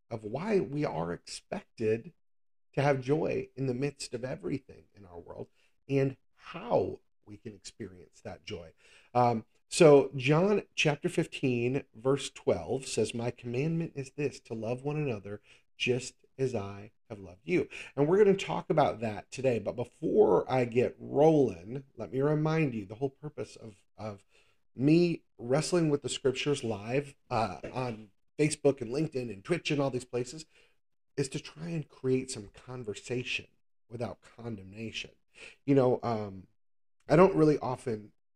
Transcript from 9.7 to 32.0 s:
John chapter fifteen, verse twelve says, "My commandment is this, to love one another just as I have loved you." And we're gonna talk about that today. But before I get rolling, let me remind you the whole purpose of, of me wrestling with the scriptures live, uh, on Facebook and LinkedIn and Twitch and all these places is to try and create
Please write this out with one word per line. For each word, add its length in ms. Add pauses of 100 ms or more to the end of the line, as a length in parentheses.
John 460 (140)
chapter 340
fifteen, 760 (160)
verse 300
twelve 560
says, 300
"My 160
commandment 640
is 200
this, 260
to 120
love 300
one 140
another 440 (360)
just 360 (240)
as 160
I 380 (180)
have 80
loved 260
you." 240 (280)
And 120
we're 160
gonna 140
talk 320
about 320
that 300
today. 260
But 180
before 720
I 160
get 340
rolling, 840 (140)
let 160
me 80
remind 540
you 100
the 100
whole 140
purpose 460
of, 180 (240)
of 260 (520)
me 480 (160)
wrestling 500
with 140
the 60
scriptures 540
live, 520 (160)
uh, 260 (160)
on 360 (300)
Facebook 400
and 140
LinkedIn 400
and 100
Twitch 280
and 100
all 80
these 160
places 400 (720)
is 100
to 120
try 280
and 220
create 420